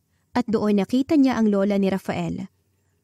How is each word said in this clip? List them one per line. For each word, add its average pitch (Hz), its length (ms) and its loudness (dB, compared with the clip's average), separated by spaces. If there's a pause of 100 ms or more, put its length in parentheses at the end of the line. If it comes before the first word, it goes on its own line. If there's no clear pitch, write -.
(380)
at 247 80 0
doon 208 320 0
nakita 262 400 0
niya 262 240 2
ang 214 80 2
lola 202 320 0
ni 190 80 2
Rafael. 185 600 -6 (520)